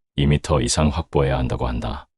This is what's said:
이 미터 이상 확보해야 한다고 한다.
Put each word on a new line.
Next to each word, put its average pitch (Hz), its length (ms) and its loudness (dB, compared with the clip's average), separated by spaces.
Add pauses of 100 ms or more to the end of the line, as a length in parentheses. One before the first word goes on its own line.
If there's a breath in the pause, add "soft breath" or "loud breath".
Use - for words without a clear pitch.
(160)
이 71 100 2
미터 71 340 2
이상 76 280 2
확보해야 73 500 0
한다고 62 300 -2
한다. 57 500 -6